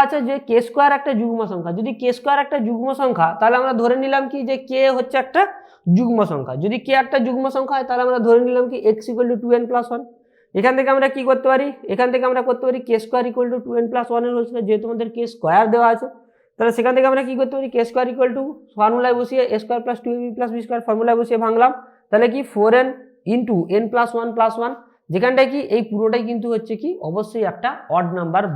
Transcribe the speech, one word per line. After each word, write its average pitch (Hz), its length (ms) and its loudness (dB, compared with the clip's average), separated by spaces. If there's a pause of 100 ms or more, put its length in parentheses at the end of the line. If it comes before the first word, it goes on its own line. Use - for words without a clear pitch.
আছে 294 120 -4 (100)
যে 277 80 -2 (120)
কে 233 100 4 (100)
স্কয়ার 285 320 2
একটা 277 120 -4 (100)
যুগ্ম 233 180 -2 (120)
সংখ্যা। 170 280 -6
যদি 226 120 -4 (100)
কে 247 160 0
স্কয়ার 277 280 0
একটা 285 120 -4 (100)
যুগ্ম 233 200 -4 (140)
সংখ্যা, 185 260 2 (120)
তাহলে 233 220 4
আমরা 262 200 0
ধরে 240 220 2
নিলাম 269 280 0
কি 285 80 -6 (100)
যে 269 60 0 (140)
কে 262 100 -2 (180)
হচ্ছে 254 260 -4
একটা 294 180 2 (460)
যুগ্ম 226 320 4 (120)
সংখ্যা। 131 320 -6
যদি 214 220 -2
কে 269 80 2 (100)
একটা 262 140 0 (100)
যুগ্ম 262 180 -2 (100)
সংখ্যা 269 220 -2
হয়, 254 100 -4
তাহলে 247 180 -2
আমরা 247 220 2
ধরে 233 200 8
নিলাম 247 240 2
কি 262 60 -6 (180)
x - 20 -10 (120)
equal 240 220 0
to 247 100 0
two 240 100 0 (100)
n - 80 -4
plus 240 260 -2
one। 262 80 -8 (520)
এখান 247 220 4
থেকে 269 160 2
আমরা 269 220 2
কি 269 140 -6
করতে 262 220 2
পারি? 269 160 2 (260)
এখান 247 200 2
থেকে 254 160 0
আমরা 254 200 0
করতে 240 180 -2
পারি 254 200 0
কে 233 160 2
স্কয়ার 247 260 -2
equal 247 240 -2
to 254 120 -4
two 240 80 -8 (100)
n - 80 0
plus 240 240 -2
one 233 120 0
এর 247 80 -2
হোল 233 140 0
স্কয়ার। 233 180 -6
যেহেতু 214 220 0
আমাদের 233 260 -4
কে 233 80 -4 (100)
স্কয়ার 180 400 2
দেওয়া 233 200 4
আছে, 240 140 -4 (480)
তাহলে 226 220 0
সেখান 240 180 2
থেকে 262 160 4
আমরা 269 160 2
কি 262 120 -6
করতে 269 180 -2
পারি? 269 180 -6
কে 233 140 2
স্কয়ার 247 240 0
equal 254 240 2
to 269 60 -4 (340)
ফর্মুলায় 240 420 2
বসিয়ে 247 240 0 (120)
এ - 60 0
স্কয়ার 233 240 -4
প্লাস 240 180 -4
টু 240 120 -4
এ - 80 -6
বি 247 140 -6
প্লাস 240 180 -2
বি 240 100 -4
স্কয়ার 233 220 -4
ফর্মুলায় 233 320 2
বসিয়ে 233 260 0
ভাঙলাম, 233 260 4 (380)
তাহলে 226 240 4
কি 277 80 -4 (120)
ফোর 214 180 4 (100)
এন 262 60 2 (460)
into 240 220 0 (260)
n - 100 -2
plus 240 180 0 (120)
one 233 160 -6
plus 220 160 2 (120)
one, 262 100 -6 (380)
যেখানটায় 254 400 4
কি 285 60 -2 (160)
এই 240 140 2
পুরোটাই 220 400 0
কিন্তু 233 240 -4
হচ্ছে 220 280 -6
কি 311 80 -4 (200)
অবশ্যই 214 420 -4
একটা - 180 -4 (280)
অড 175 100 0 (100)
নাম্বার 175 260 -2 (120)